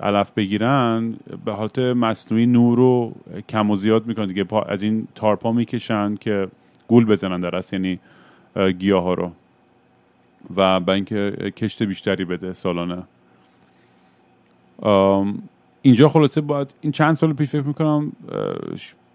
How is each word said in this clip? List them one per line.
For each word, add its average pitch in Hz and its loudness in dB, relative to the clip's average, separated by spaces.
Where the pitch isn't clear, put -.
علف 101 0
بگیرن، 113 0
به 110 -6
حالت 107 -6
مصنوعی 117 0
نور 120 4
رو 123 2
کم 104 0
و 104 2
زیاد 110 2
می‌کنن 110 -6
دیگه، 92 -2
پا-، 107 -2
از 101 -4
این 107 -2
تارپا 107 -2
می‌کشن 110 -2
که 98 -4
گول 117 8
بزنن 95 0
در 87 -4
اصل، 92 -6
یعنی، 92 -2
اه، 95 2
گیاها 92 2
رو 90 -6
و 95 4
برای 92 0
اینکه 101 -4
کشت - -4
بیشتری 98 -2
بده 90 -8
سالانه. 87 -6
آم، 98 2
اینجا 135 8
خلاصه 156 2
باید، 143 -6
این 151 -4
چند 156 2
سال 160 0
پیش 143 -2
فکر 147 -4
می‌کنم، 147 -2
اه، 50 -6
ش-، - -18